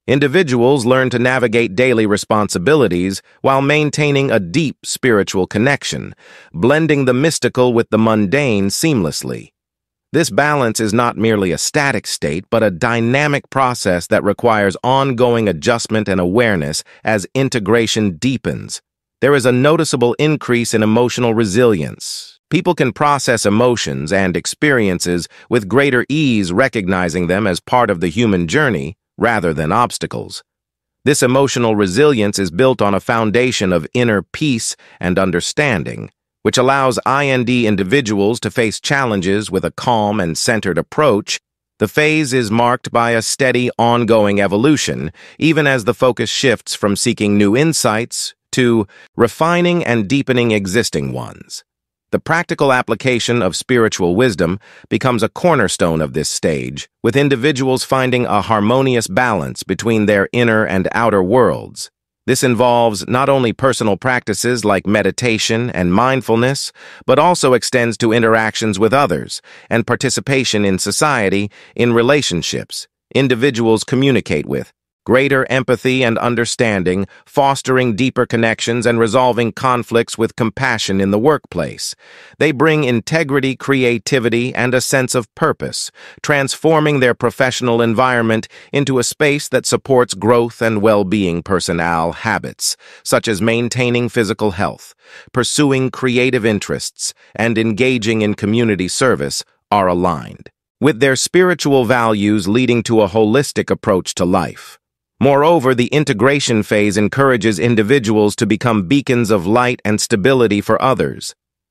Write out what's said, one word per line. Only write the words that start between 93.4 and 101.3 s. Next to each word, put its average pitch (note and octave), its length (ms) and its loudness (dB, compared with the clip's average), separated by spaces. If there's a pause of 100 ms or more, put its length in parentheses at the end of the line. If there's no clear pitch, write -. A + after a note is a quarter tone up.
maintaining A#2+ 680 0
physical G#2+ 420 -2
health, E2+ 420 -6 (380)
pursuing C3 580 0
creative B2 560 0
interests, - 680 -4 (200)
and A2+ 240 0
engaging A2+ 680 0
in G#2 100 0
community G#2 560 0
service, E2 520 -2 (300)
are G2+ 160 2
aligned F2 640 -4 (320)
with A#2+ 180 2
their C3 160 2
spiritual D3+ 680 0